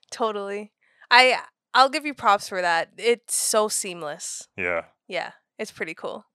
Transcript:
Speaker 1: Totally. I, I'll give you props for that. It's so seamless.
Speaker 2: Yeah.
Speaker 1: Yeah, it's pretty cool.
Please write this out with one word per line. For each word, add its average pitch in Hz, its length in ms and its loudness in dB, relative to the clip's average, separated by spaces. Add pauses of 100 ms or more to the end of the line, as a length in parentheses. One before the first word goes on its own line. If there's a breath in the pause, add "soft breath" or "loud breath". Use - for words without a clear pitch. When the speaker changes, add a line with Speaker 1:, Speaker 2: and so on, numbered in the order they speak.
(120)
Speaker 1:
Totally. 208 600 -6 (380 soft breath)
I, 254 300 6 (340)
I'll 262 160 6
give 294 160 -6
you 285 80 -6
props 208 340 2
for 185 140 -4
that. 170 360 0
It's 226 380 -2
so 214 340 2
seamless. 170 840 -8
Speaker 2:
Yeah. 87 300 -2 (220)
Speaker 1:
Yeah, - 240 -8 (280)
it's 214 120 -10
pretty 165 240 -10
cool. - 400 -12